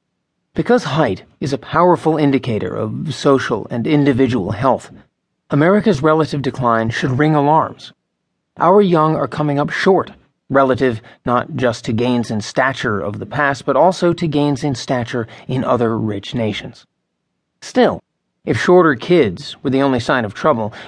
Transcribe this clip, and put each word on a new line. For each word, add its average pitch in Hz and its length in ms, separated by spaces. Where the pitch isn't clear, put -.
Because 233 320
height 131 380
is 139 140
a 123 40
powerful 160 600
indicator 131 580
of 117 380
social 123 560
and 117 160
individual 127 640
health, 107 400
America's 170 540
relative 156 400
decline 117 480
should 127 280
ring 151 160
alarms. 147 600
Our 190 240
young 160 340
are 143 100
coming 147 320
up 151 120
short, - 400
relative 131 500
not 123 320
just 120 300
to 120 80
gains 120 360
in 107 120
stature 127 580
of 101 180
the 101 60
past, 135 400
but 135 120
also 170 360
to 170 160
gains 143 340
in 143 120
stature 120 520
in 131 180
other 117 320
rich 107 380
nations. 113 500
Still, 185 400
if 117 140
shorter 175 360
kids 120 680
were 143 60
the 135 140
only 131 180
sign 127 240
of 98 80
trouble, 113 400